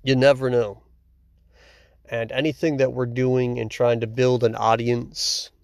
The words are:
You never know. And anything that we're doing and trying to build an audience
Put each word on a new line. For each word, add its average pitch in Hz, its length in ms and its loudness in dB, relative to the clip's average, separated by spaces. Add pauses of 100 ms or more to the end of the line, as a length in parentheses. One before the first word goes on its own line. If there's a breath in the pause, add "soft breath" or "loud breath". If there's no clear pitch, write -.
You 131 140 2
never 131 320 4
know. 117 360 0 (1200 soft breath)
And 117 260 -6
anything 147 460 -2
that 131 160 0
we're 127 100 -2
doing 123 540 0
and 110 120 -6
trying 120 300 0
to 113 60 -4
build 123 360 2
an 117 120 0
audience 117 960 -2 (140)